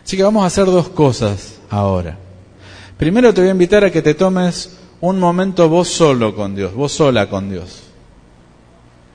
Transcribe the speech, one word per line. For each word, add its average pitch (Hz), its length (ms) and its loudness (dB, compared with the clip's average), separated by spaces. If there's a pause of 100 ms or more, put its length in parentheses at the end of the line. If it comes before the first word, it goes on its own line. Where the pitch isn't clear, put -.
Así - 120 -8
que 190 60 0
vamos 208 200 2
a 185 40 2
hacer 190 200 0
dos 180 220 2
cosas 117 720 -2 (100)
ahora. 95 480 -2 (800)
Primero 208 340 4
te 185 80 0
voy 185 80 4
a 190 40 0
invitar 190 320 2
a 190 60 2
que 170 120 -2
te 151 120 2
tomes 185 640 -2 (220)
un 185 180 -2
momento 180 500 2
vos 175 200 2
solo 127 460 0
con 98 200 -8
Dios, 95 200 -6
vos 135 180 -4
sola 120 360 0
con 98 220 -6
Dios. 87 340 -14 (1300)